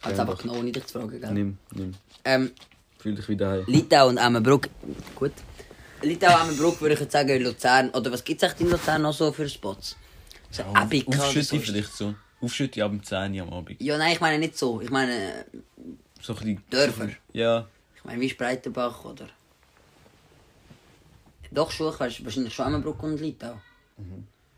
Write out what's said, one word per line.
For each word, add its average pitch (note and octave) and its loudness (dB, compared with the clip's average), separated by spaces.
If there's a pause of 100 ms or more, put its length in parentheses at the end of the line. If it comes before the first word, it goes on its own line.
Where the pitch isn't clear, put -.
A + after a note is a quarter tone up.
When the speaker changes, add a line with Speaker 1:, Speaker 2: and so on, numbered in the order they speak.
Speaker 1:
Hat's G2+ -4
Speaker 2:
Gerne G2 0
Speaker 1:
einfach G#2 0
Speaker 2:
doch. - -12
Speaker 1:
genommen, A#2+ -6
ohne A#2+ -4
dich B2 -6
zu - -10
fragen, G2+ -10
gell? G#2+ -8
Speaker 2:
Nimm, G2+ -2 (160)
nimm. F#2+ -8 (320)
Speaker 1:
Ähm, C3 2 (480)
Speaker 2:
Fühl G#2+ -4
dich G2+ -10
wieder G2 0
heim. F#2+ 0
Speaker 1:
Litau C#3 8
und B2 2
Emmenbruck. A#2+ 4 (460)
Gut. D3 -2 (720)
Litau, E3+ 6
Emmenbruck E3 2
würde D3+ 4
ich - 0
jetzt D3 -6
sagen, C#3+ 4
in B2+ 4
Luzern. B2+ 4
Oder B2 -2
was B2 -4
gibt's D#3+ -2
echt F3 2
in E3+ 2
Luzern D#3 2
noch D3+ 2
so D3+ 2
für D3 -4
Spots? - -10 (560)
So - -8
Speaker 2:
Ja, G2+ 2
Speaker 1:
Epica B2+ 0
oder C#3+ 2
Speaker 2:
Aufschütte C#3 0
Speaker 1:
so. D3+ -2
Speaker 2:
vielleicht G#2 -4
so. G#2 -6 (280)
Aufschütte B2 -4
ab G#2 -2
um G#2 -4
zehn G2 -4
Uhr F#2+ -6
am E2+ -10
Abend. F2 -12
Speaker 1:
Ja, D3 -2
nein, D#3+ 2
ich E3 -4
meine D#3+ 2
nicht D#3+ -4
so. A#2 -2
Ich A#2+ -8
meine, B2 -2 (760)
Speaker 2:
So - -8
ein G#2 -12
bisschen G#2+ -4
Speaker 1:
Dörfer. A#2+ 2 (220)
Speaker 2:
Ja. A#2 0 (280)
Speaker 1:
Ich - -20
meine, A#2+ -10
wie C3 0
Spreitenbach B2 -6
oder - -16 (2250)
Doch D#3 0
schon, D#3 -4
ich - -10
weiss, B2 -6
wahrscheinlich A#2 -6
schon B2+ -2
Emmenbruck D3 -4
und D3+ -4
Litau. B2+ -10 (420)
Speaker 2:
Mhm. G2 -16 (300)